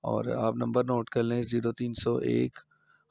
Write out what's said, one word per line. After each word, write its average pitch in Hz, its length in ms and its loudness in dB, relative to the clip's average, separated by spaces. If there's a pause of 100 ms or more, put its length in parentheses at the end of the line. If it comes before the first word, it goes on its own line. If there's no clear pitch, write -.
और 113 280 0
आप 117 260 0
नंबर 120 280 2
नोट 123 240 0
कर 120 140 0
लें, 117 200 0
ज़ीरो 117 300 0
तीन 120 220 -4
सौ - 260 0
एक, 123 380 0 (520)